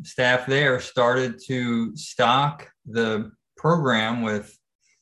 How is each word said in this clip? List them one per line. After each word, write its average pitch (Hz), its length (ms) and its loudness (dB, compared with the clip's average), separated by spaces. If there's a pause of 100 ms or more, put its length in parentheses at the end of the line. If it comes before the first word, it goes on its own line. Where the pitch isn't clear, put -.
staff 123 440 0
there 135 320 2
started 123 680 0
to 117 480 -2
stock 139 760 0 (160)
the 110 460 -2 (240)
program 120 680 0
with, 107 340 -4 (440)